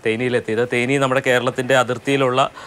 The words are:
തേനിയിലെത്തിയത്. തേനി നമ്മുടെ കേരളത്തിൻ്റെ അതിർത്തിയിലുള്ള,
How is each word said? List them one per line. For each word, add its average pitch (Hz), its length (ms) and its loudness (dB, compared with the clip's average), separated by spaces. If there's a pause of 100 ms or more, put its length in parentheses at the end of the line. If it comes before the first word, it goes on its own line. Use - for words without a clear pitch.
തേനിയിലെത്തിയത്. 117 640 0
തേനി 123 260 0
നമ്മുടെ 135 280 0
കേരളത്തിൻ്റെ 127 500 0
അതിർത്തിയിലുള്ള, 127 720 0 (160)